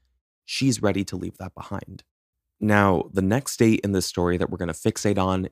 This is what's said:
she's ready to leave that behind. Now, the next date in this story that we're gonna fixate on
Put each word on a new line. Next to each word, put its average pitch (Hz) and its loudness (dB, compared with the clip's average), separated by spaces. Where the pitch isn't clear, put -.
she's 131 -2
ready 98 0
to - -10
leave 90 -10
that 92 -14
behind. - -14
Now, 101 4
the 95 0
next 107 0
date 113 4
in 101 2
this 92 0
story 87 0
that 90 -2
we're 87 -8
gonna 87 -4
fixate 104 -2
on 92 0